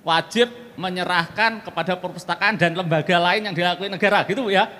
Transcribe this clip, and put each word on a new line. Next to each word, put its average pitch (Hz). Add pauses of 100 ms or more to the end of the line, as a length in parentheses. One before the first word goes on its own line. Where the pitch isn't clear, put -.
wajib 165 (320)
menyerahkan 180
kepada 180
perpustakaan 180
dan 170
lembaga 170
lain 196
yang -
diakui 175
negara, 196
gitu, 220
Bu, -
ya. 196 (140)